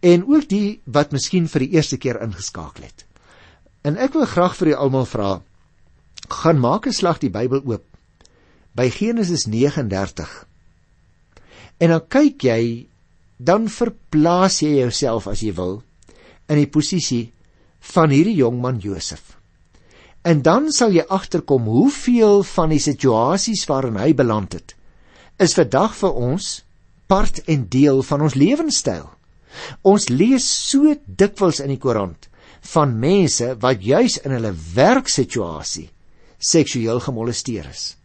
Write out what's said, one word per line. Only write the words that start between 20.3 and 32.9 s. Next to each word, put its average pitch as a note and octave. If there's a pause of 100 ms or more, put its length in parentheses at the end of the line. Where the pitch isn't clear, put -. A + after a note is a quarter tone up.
dan C4
sal A#3
jy E3+
agterkom D#3
hoeveel G#3
van E3
die D#3
situasies C#3
waarin C3
hy B2+
beland A2
het, - (600)
is F3+
vandag D3
vir F#3
ons B2+ (440)
part -
en C#3
deel C3+
van C#3+
ons D3+
lewenstyl. C#3+ (720)
Ons G3+
lees A3+
so D4 (100)
dikwels G3
in C#3
die C3+
koerant G#2 (320)
van C3+